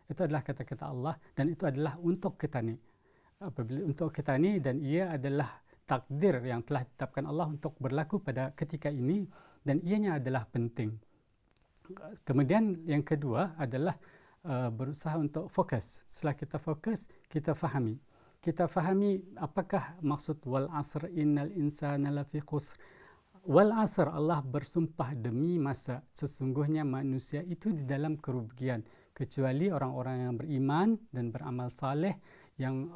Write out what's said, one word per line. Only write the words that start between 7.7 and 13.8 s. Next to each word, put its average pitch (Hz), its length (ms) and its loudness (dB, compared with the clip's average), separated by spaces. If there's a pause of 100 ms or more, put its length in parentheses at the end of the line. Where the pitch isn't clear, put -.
berlaku 147 400 -2
pada 131 320 -2
ketika 147 400 -4
ini 151 320 2 (400)
dan 143 160 4
ianya 180 400 2
adalah 127 240 0
penting. 117 480 -2 (1300)
Kemudian 165 640 2
yang 147 160 2
kedua 147 560 0
adalah, 139 400 -2 (480)